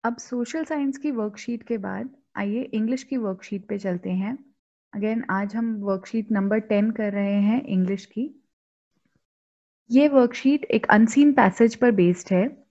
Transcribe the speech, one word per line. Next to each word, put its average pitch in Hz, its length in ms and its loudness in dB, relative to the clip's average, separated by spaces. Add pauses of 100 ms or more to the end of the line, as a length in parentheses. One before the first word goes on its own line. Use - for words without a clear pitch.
अब 240 120 -4
social 247 480 -6
science 277 340 -4
की 302 120 -4
worksheet 220 520 -6
के 233 160 -6
बाद 196 320 -8 (260)
आइए 202 260 -4
English 226 400 -4
की 269 140 -8
worksheet 196 500 -8
पे 202 120 -6
चलते 185 320 -6
हैं। 196 280 -4 (580)
Again, 214 340 -4
आज 202 260 -4
हम 226 180 -4
worksheet 202 580 -4
number 202 260 0
ten 214 320 0
कर 214 220 -4
रहे 202 220 -2
हैं 208 280 2
English 190 440 -2
की। - 380 -10 (1500)
ये 277 180 6
worksheet 269 560 2
एक - 260 0
unseen 269 420 6
passage 226 420 4
पर 247 160 2
based 180 420 2
है। 190 160 2 (220)